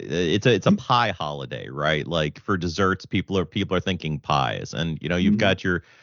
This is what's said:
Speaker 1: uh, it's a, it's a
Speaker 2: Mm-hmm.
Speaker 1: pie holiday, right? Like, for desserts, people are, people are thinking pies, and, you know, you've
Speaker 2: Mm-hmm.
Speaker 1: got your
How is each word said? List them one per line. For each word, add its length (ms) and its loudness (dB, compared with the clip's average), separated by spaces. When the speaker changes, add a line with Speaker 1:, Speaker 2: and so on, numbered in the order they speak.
Speaker 1:
uh, 60 -12
it's 380 0
a, 80 8
it's 120 0
a 40 6
Speaker 2:
Mm-hmm. 60 6
Speaker 1:
pie 340 2
holiday, 580 -8
right? 380 0
Like, 340 -2
for 160 0
desserts, 480 0
people 340 -2
are, 60 2
people 320 -2
are 40 2
thinking 380 -4
pies, 540 -2
and, 300 -4
you 80 -6
know, 80 2
you've 160 4
Speaker 2:
Mm-hmm. 60 0
Speaker 1:
got 240 2
your 180 -2